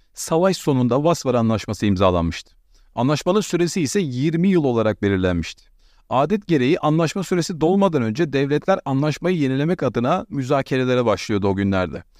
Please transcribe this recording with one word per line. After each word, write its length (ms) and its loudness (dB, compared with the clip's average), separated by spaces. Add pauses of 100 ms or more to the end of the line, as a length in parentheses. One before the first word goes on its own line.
(140)
savaş 440 0
sonunda 460 2
Vasvar 320 0
Anlaşması 500 -2
imzalanmıştı. 720 0 (400)
Anlaşmanın 460 0
süresi 400 -2
ise 180 0
yirmi 480 0
yıl 160 4
olarak 380 0
belirlenmişti. 600 0 (460)
Adet 380 0
gereği 320 2
anlaşma 440 0
süresi 380 -4
dolmadan 400 2
önce 320 -2
devletler 520 0
anlaşmayı 520 -2
yenilemek 460 0
adına 460 -2
müzakerelere 760 0
başlıyordu 420 0
o 80 0
günlerde. 480 -2 (160)